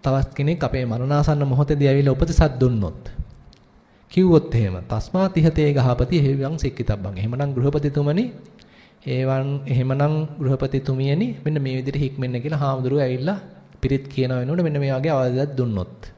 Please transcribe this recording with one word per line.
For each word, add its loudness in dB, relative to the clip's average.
තවත් 0
කෙනෙක් -2
අපේ -2
මරණාසන්න 0
මොහොතේදී 2
ඇවිල්ලා 4
උපදෙසක් 2
දුන්නොත්, 0
කිව්වොත් 4
එහෙම, 0
"තස්මාත් -2
ඉහතේ 4
ගහපති 2
හේවං 2
සික්කිතබ්බං." -4
එහෙමනම් -2
ගෘහපතිතුමනි, 0
"ඒවන් -2
එහෙමනම් 0
ගෘහපතිතුමියනි, 0
මෙන්න -2
මේ -4
විදිහට -4
හික්මෙන්න" -4
කියලා -4
හාමුදුරුවෝ 0
ඇවිල්ලා -2
පිරිත් 0
කියන 0
වෙනකොට 0
මෙන්න 0
මේ 0
වගේ 0
අවවාදයක් 2
දුන්නොත් -2